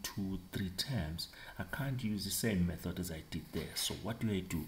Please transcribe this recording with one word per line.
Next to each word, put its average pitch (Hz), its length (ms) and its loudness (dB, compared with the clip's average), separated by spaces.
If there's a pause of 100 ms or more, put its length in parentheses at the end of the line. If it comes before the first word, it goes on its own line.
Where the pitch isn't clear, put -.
two, 95 360 0 (120)
three 95 200 0
terms, 85 580 0 (280)
I 107 60 -4
can't 131 400 0
use 104 220 2
the 98 60 -2
same 92 360 6
method 87 320 -2
as 85 100 0
I 80 220 -4
did 76 220 -2
there. 78 220 -2
So - 180 0 (100)
what 110 160 -2
do 113 100 4
I 95 120 4
do? 82 260 0